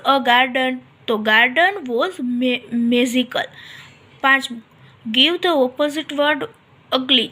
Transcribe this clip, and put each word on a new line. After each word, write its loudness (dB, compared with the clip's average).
a 4
garden?" 2
તો -2
garden 2
was -2
ma-, -2
magical. 0
પાંચમું, 0
"Give 2
the 0
opposite -2
word 0
ugly," 0